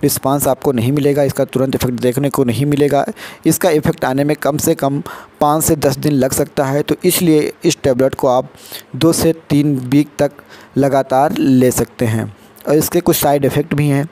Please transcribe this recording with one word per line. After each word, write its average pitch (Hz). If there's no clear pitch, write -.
रिस्पॉन्स 139
आपको 135
नहीं 123
मिलेगा, 143
इसका 135
तुरंत 131
effect 123
देखने 123
को 135
नहीं 120
मिलेगा। 143
इसका 165
effect 156
आने 135
में 151
कम 143
से 165
कम 143
पाँच 151
से 165
दस 139
दिन 147
लग 135
सकता 147
है, 147
तो 147
इसलिए 165
इस 165
tablet 131
को -
आप 127
दो 160
से 165
तीन 143
week 143
तक 143
लगातार 135
ले 127
सकते -
हैं। 113
और 139
इसके 156
कुछ 170
side 143
effect 143
भी 147
हैं। 143